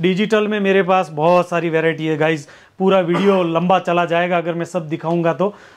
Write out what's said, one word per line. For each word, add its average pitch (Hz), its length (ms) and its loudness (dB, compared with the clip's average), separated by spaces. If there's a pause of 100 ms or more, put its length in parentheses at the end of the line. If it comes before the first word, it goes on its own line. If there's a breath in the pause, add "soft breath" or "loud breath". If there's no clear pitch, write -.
डिजिटल 208 460 0
में 208 120 -4
मेरे 196 240 2
पास 185 300 0
बहुत 175 360 2
सारी 170 200 -2
वैरायटी 160 360 0
है 156 120 -2
गाइस, 156 300 0 (320 loud breath)
पूरा 190 200 4
वीडियो 180 440 2
लंबा 175 360 2
चला 175 260 0
जाएगा 175 320 0
अगर 170 160 -2
मैं 170 120 -6
सब 165 240 -6
दिखाऊंगा 165 440 -2
तो। 185 220 -2 (220 loud breath)